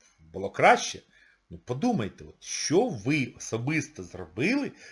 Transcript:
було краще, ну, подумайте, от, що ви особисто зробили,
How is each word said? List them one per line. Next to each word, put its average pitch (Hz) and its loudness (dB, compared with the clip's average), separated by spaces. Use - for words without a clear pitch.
було 95 -8
краще, - 4
ну, 85 -12
подумайте, 131 -2
от, - -20
що 208 2
ви 131 -2
особисто 127 -4
зробили, 98 -2